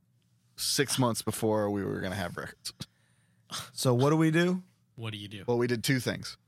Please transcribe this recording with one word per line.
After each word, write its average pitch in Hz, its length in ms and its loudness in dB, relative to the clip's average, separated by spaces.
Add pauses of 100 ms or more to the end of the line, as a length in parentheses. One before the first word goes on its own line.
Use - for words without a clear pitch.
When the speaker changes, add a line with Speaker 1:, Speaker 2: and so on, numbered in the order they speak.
(560)
Speaker 1:
six - 420 0
months 120 240 2
before 107 480 0
we 101 160 0
were 101 160 -4
gonna 92 140 -4
have 90 220 -4
records. - 360 -12 (1000)
Speaker 2:
So 131 200 2
what 131 160 4
do 156 60 4
we 160 160 4
do? 180 320 2 (320)
Speaker 3:
What 113 180 -8
do 107 60 -10
you 101 80 -10
do? 98 200 -12
Speaker 1:
Well, 120 120 2
we 120 80 2
did 120 160 0
two 135 160 2
things. 95 360 -4 (120)